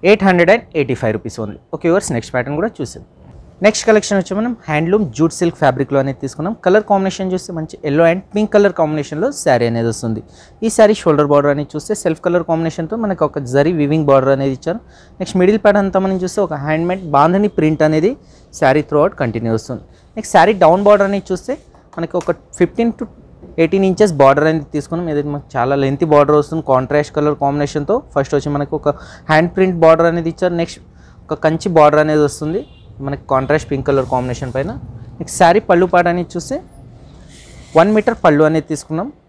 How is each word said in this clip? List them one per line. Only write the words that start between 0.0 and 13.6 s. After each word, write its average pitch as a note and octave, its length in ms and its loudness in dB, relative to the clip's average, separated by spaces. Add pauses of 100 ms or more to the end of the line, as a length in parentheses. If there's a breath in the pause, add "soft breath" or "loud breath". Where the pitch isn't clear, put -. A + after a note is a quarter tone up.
ఎయిట్ G#3 180 2
హండ్రెడ్ F3 260 4
అండ్ A#3 100 -2 (160)
ఎయిటీ C3 200 -2
ఫైవ్ A2+ 160 -2
రూపీస్ G#2+ 280 -10
only. G#2 140 -12 (160)
ఓకే D#3 140 -6
వ్యూవర్స్, F3 280 0
నెక్స్ట్ - 200 -8
ప్యాటర్న్ C3+ 240 -4
కూడా A3 180 -2
చూసేద్దాం. - 320 -12 (560)
నెక్స్ట్ - 220 0
కలెక్షన్ G#3 320 2
వచ్చి F3+ 180 -6
మనం A#3 140 -4 (160)
హ్యాండ్లూమ్ E3 360 0 (120)
జూట్ D#3+ 220 0
సిల్క్ E3+ 220 -2
ఫ్యాబ్రిక్‌లో C3+ 420 0
అనేది C3+ 200 -6
తీసుకున్నాం. D#3 320 -8 (120)
కలర్ G#3 240 2
కాంబినేషన్ F#3+ 440 -2
చూస్తే F#3 240 -8
మంచి D#3 160 -10 (140)
yellow D#3 240 2
and F#3+ 100 -4 (140)
pink G#3+ 180 0
కలర్ G3+ 260 4
కాంబినేషన్‌లో D3+ 480 -2 (140)
శారీ A#2+ 280 2
అనేది A#2 220 -2
వస్తుంది. A2 280 -6 (440 soft breath)
ఈ A3+ 120 0
శారీ G#3+ 260 6
షోల్డర్ D3 300 2
బార్డర్ C#3+ 220 4
అనేది C#3+ 200 -6
చూస్తే D#3 200 -6 (100)
సెల్ఫ్ D#3+ 220 -2
కలర్ F3 240 0
కాంబినేషన్‌తో E3 540 -4
మనకు F#3 240 -2
ఒక D#3 100 -6 (160)
జరీ D3 260 2